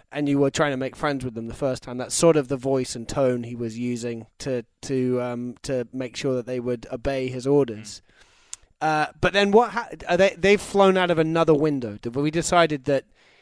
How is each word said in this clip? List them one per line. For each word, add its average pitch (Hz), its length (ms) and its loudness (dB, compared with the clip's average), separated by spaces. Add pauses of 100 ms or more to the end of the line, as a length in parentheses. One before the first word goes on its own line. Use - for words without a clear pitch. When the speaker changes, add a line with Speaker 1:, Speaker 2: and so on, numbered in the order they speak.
(100)
Speaker 1:
and 147 180 -4
you 143 100 2
were 139 120 4
trying 147 220 0
to 131 40 -4
make 131 200 -6
friends 143 280 -4
with 123 100 -8
them 113 120 -8
the 117 80 -10
first 127 300 -4
time, 123 140 -10
that's 123 180 -6
sort 165 200 6
of 139 120 0
the 139 80 -4
voice 131 400 -2
and 113 120 -12
tone 127 360 0
he 120 100 -10
was 113 240 -8
using 120 480 -6 (140)
to, 127 240 -4 (180)
to, 127 400 0
um, 123 400 -6
to 127 300 -4
make 127 240 -8
sure 131 180 -2
that 123 120 -4
they 127 140 -6
would 120 320 -4
obey 131 360 -4
his 127 180 -8
orders. 117 580 0
Speaker 2:
Mm. - 40 -20 (720)
Speaker 1:
Uh, 151 260 0 (140)
but 175 120 2
then 202 200 2
what 226 180 6
ha-, 226 180 -6 (200)
are 175 80 2
they, 190 200 4
they've 196 240 4
flown 196 360 4
out 185 140 2
of 170 80 2
another 160 360 4
window. 139 480 -2
Th-, 120 140 -8
we 147 160 0
decided 160 540 2
that 139 180 0 (380)